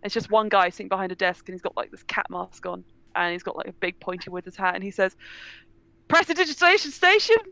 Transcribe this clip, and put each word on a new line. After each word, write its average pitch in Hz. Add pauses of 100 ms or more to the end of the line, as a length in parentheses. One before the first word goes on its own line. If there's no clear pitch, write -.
It's 202
just -
one 214
guy 190
sitting 185
behind 190
a 185
desk, 180
and 185
he's 185
got, -
like, -
this -
cat -
mask 185
on, 180 (320)
and 175
he's 175
got, -
like, -
a 185
big 180
pointy 180
wizard's 180
hat, 185
and 185
he 196
says, 190 (920)
Prestidigitation 330
station? 403 (140)